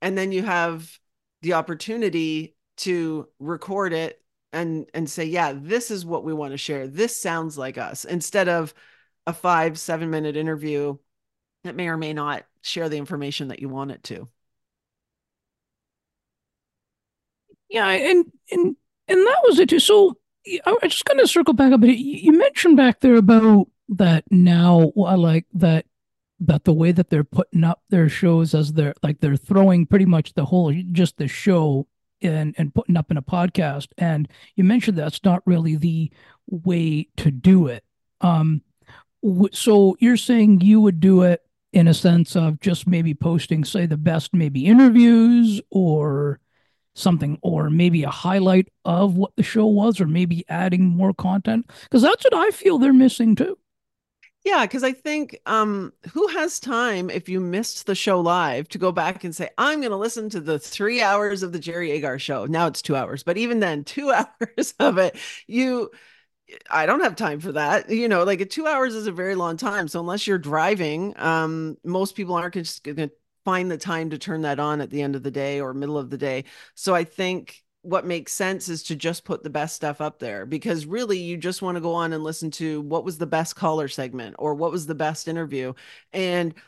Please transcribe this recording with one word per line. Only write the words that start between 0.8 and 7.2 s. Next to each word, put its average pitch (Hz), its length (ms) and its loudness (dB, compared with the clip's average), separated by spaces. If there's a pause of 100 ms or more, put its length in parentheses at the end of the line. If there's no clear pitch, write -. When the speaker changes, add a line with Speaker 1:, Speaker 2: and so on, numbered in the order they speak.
Speaker 1:
the 170 120 -4
opportunity 160 1040 -6 (220)
to 165 500 -6 (120)
record 180 520 -6
it 165 300 -8 (320)
and, 160 400 -8
and 156 160 -6
say, 165 160 -8
"Yeah, 160 300 -4
this 190 340 -8
is 190 160 -10
what 165 180 -8
we 160 100 -8
wanna 143 240 -10
share. 135 300 -10
This 190 320 -6
sounds 165 380 -8